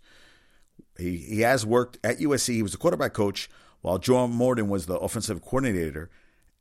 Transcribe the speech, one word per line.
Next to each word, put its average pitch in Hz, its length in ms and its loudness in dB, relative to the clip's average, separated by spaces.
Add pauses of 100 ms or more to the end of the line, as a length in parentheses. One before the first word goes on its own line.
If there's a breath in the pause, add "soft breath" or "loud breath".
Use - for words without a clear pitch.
(960 soft breath)
He, 87 200 -4
he 104 240 -4
has 117 260 4
worked 120 380 2
at 120 160 0
U 147 120 2
S 123 120 0
C. 123 100 -2
He 110 80 0
was 98 120 -4
a - 40 -14
quarterback 156 340 0
coach 101 380 -2 (320 soft breath)
while 87 160 0
Joe 123 280 4
Morton 120 420 2
was 95 180 -2
the 90 100 -2
offensive 95 460 -4
coordinator 87 680 -2 (500 soft breath)